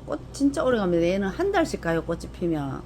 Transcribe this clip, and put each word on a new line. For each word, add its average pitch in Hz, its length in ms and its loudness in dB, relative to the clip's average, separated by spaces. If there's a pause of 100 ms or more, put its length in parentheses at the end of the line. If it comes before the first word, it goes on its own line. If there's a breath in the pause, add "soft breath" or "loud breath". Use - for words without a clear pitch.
꽃 - 140 -4 (120)
진짜 277 320 2
오래 254 140 4
갑니다. 175 260 4
얘는 196 240 2
한 349 240 0
달씩 349 300 0
가요, 165 220 0
꽃이 170 280 -4
피면. 151 540 -2